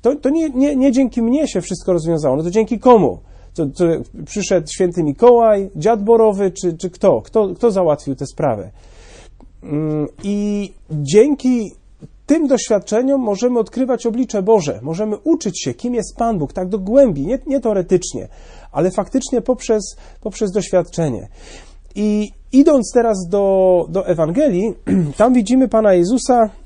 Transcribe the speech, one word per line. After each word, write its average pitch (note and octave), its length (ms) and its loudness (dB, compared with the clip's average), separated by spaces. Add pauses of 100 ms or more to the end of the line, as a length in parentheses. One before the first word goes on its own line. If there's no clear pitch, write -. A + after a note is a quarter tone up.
To, C4+ 140 0
to C#4 140 -2
nie, D#4+ 200 -2
nie, C4+ 260 0
nie C4 160 4
dzięki B3 300 0
mnie C4 260 0
się F#3 120 -4
wszystko F3+ 320 -6
rozwiązało. D#3 440 0
No D#3 60 -4
to F3 80 -4
dzięki A3 280 -2
komu? F#3 400 4 (360)
To, D#3 120 -4
to D#3 180 -2 (400)
przyszedł F3+ 460 -2
święty F3+ 320 -2
Mikołaj, G#3+ 760 4
dziad G3+ 260 0
borowy, G#3 480 2
czy, E3+ 260 -6
czy F3 140 -8
kto? - 320 0
Kto, G#3 320 -2
kto A#3 160 0
załatwił D#3 440 -2
tę C3+ 120 -8
sprawę? G#2+ 440 -4 (920)
Mm, D3+ 440 -4 (180)
i G#3 480 -4 (180)
dzięki G#3+ 840 2 (580)
tym D#4 160 2
doświadczeniom B3 760 0
możemy A#3 380 -2
odkrywać A#3+ 480 -4
oblicze A3+ 360 -2
Boże, F3+ 400 0
możemy G3+ 420 -4
uczyć D#4+ 380 -2
się, - 120 -4
kim A#3+ 200 -6
jest - 220 -6
Pan A3+ 220 -2
Bóg, C#3+ 140 -6
tak F#3 160 -6
do G#3 100 0
głębi, G3 480 2
nie, B3 200 -4
nie C#4 140 -2
teoretycznie, F3+ 680 -2 (440)
ale F#3 180 0
faktycznie A#3 500 -4
poprzez, - 560 -4 (240)
poprzez G#3 320 -6
doświadczenie. F3 760 -2 (680)
I G#3 360 -2 (220)
idąc C#4 420 4
teraz A3+ 240 2 (100)
do, F#3 600 2
do F#3 180 -4
Ewangelii, F3+ 680 0 (200)
<clears throat> D#3+ 240 0
tam B3 160 4
widzimy B3 340 2
Pana A3 260 4
Jezusa A3 560 2 (160)